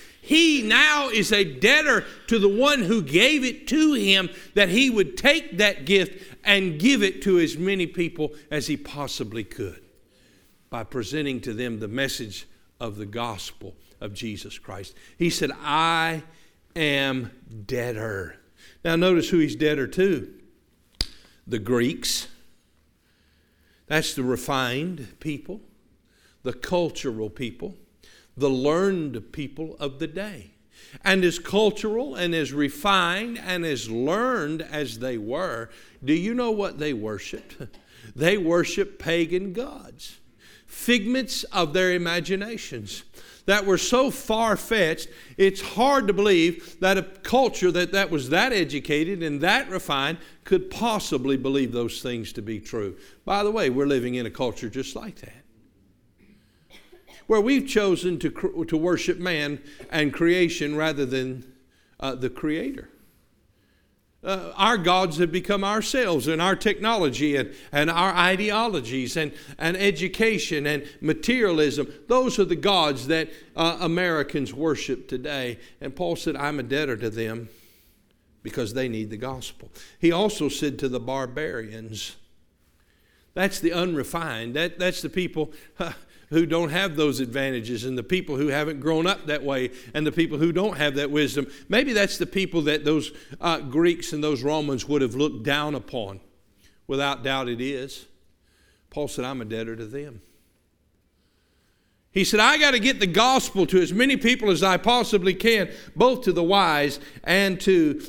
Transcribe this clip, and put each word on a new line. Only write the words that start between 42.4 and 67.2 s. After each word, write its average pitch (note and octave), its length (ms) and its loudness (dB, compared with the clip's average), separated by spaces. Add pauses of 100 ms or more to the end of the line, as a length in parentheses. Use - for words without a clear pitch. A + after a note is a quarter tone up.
that G3+ 180 4
were F#3+ 120 4
so B3+ 340 4
far-fetched, G#3+ 1000 0 (260)
it's F#3+ 260 4
hard B3+ 440 2
to G3 80 2
believe F3 640 2
that F#3+ 180 4
a F#3+ 40 0
culture A3 720 0
that, F3 200 0
that G3 200 0
was C3+ 180 -2
that G#3+ 240 2
educated D#3 680 0
and D3 180 -2
that G#3 260 2
refined D#3 520 -2 (240)
could - 260 2
possibly D3 680 -2
believe C3 340 0
those A#2+ 320 -4
things A#2+ 300 -6
to A#2 80 -10
be G#2+ 180 -8
true. G2+ 360 -8 (300)
By G3+ 180 0
the G#3 80 0
way, G3+ 200 0
we're C#3 160 2
living B2 260 0
in B2 140 -4
a G2+ 40 -8
culture A#2+ 380 -4
just B2+ 260 -8
like G#3+ 260 -12
that, - 220 -20 (1800)
where A3 160 4
we've C4 260 2
chosen F3+ 520 2
to D3+ 100 -2
cr-, - 360 -4
to D#3+ 120 -2
worship F3 400 0
man D3+ 420 -2 (300)
and D3+ 240 0
creation E3 640 2
rather D3+ 300 0
than, C3 460 -6 (480)
uh, C3+ 140 -6
the B2+ 160 -4
Creator. D#3 600 -6 (1300)
Uh, F3+ 320 -4
our A3 220 4
gods F3 400 2
have E3+ 140 2
become G3 320 0
ourselves G3+ 640 0
and D#3+ 120 0
our F#3 160 4
technology F3+ 800 0